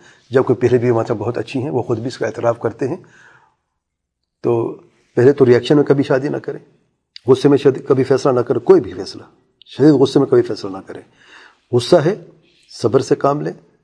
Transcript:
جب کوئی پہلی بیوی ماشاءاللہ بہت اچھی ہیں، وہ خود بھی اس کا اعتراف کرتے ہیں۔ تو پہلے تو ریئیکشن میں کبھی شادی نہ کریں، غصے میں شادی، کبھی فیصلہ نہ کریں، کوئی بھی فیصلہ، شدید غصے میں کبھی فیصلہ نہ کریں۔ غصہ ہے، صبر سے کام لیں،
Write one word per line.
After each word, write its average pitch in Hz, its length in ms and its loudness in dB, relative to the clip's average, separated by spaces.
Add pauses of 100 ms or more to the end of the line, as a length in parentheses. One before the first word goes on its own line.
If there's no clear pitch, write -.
(300)
جب 127 140 2
کوئی 127 120 0
پہلی 123 220 2
بیوی 120 140 0
ماشاءاللہ 110 320 -4
بہت 117 140 -6
اچھی 117 240 -8
ہیں، 147 80 -8
وہ 131 120 -4
خود 117 160 -4
بھی 113 80 -8
اس 127 120 -12
کا 123 80 -6
اعتراف 117 340 -4
کرتے - 280 -6
ہیں۔ 160 80 -8 (1500)
تو 117 380 -4 (340)
پہلے 127 180 4
تو 143 140 4
ریئیکشن 120 300 4
میں 147 80 4
کبھی 143 200 0
شادی 139 240 -2
نہ 139 80 -6
کریں، - 220 -12 (680)
غصے 127 220 4
میں 143 100 4
شادی، 135 220 0
کبھی 131 240 0
فیصلہ 135 280 0
نہ 123 80 0
کریں، 117 200 -2
کوئی 180 200 4
بھی 104 120 -8
فیصلہ، 98 300 -14 (440)
شدید 143 240 2
غصے 135 280 4
میں 135 80 0
کبھی 120 160 2
فیصلہ 104 280 -8
نہ 95 160 -14
کریں۔ - 140 -18 (720)
غصہ 120 240 2
ہے، 165 180 2 (680)
صبر 117 180 2
سے 143 140 -2
کام 143 260 -2
لیں، 151 120 -8 (320)